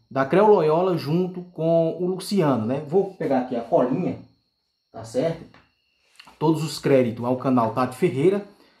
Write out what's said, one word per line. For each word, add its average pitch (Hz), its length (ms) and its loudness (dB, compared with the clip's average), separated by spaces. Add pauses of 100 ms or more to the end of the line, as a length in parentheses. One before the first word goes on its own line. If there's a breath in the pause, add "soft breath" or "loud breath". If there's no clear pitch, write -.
da 170 160 -2
Creu 196 220 4
Loyola 175 500 4
junto 180 440 -2
com 165 580 0
o 180 80 -4
Luciano, 170 580 0
né? 139 220 -4
Vou 185 260 0
pegar 135 280 -2
aqui 123 140 -6
a 113 60 -4
colinha, 160 580 -2 (720)
tá 117 120 -16
certo? 131 420 -4 (960 loud breath)
Todos 151 240 0
os - 160 -8
créditos 120 440 2
ao 127 140 -2
canal 123 360 0
Tati 123 220 -2
Ferreira, 185 480 0 (360 soft breath)